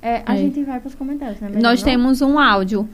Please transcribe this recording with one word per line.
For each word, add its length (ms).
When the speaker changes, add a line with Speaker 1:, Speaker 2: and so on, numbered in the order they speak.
Speaker 1:
É, 240
a 80
Speaker 2:
É. 60
Speaker 1:
gente 240
vai 160
pros 160
comentários, 440
né? 100
Melhor 120
Speaker 2:
Nós 200
Speaker 1:
não? 40
Speaker 2:
temos 360
um 180
áudio. 540